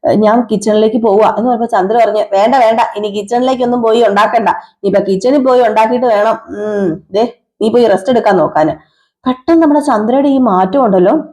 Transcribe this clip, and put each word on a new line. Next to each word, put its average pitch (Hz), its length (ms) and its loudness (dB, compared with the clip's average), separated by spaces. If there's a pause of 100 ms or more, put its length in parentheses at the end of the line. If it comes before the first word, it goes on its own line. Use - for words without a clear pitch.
ഏ, 127 120 0
ഞാൻ 214 260 2
കിച്ചണിലേക്ക് 220 600 0
പോവാ" 214 280 2
എന്ന് 226 200 -2
പറഞ്ഞപ്പോ 233 220 -2
ചന്ദ്ര 202 260 -2
പറഞ്ഞു, 208 340 0
"വേണ്ട, 214 240 2
വേണ്ട, 226 240 2 (160)
ഇനി 208 140 -6
കിച്ചണിലേക്കൊന്നും 240 720 -2
പോയി 226 220 2
ഉണ്ടാക്കണ്ട, 294 460 0 (240)
ഇനിയിപ്പോ 196 300 -2
കിച്ചണിൽ 247 400 0
പോയി 254 180 2
ഉണ്ടാക്കിയിട്ട് 226 460 0
വേണം, 220 280 0 (160)
ഉം, 202 380 -4 (220)
ദേ, 208 140 0 (320)
നീ 214 120 0
പോയി 233 180 2
റെസ്റ്റ് 208 260 0
എടുക്കാൻ 214 240 2
നോക്കാന്." 156 380 0 (500)
പെട്ടെന്ന് 330 360 0
നമ്മുടെ 294 200 2
ചന്ദ്രയുടെ 262 480 0
ഈ 269 100 0
മാറ്റം 190 440 0
ഉണ്ടല്ലോ 196 320 2 (180)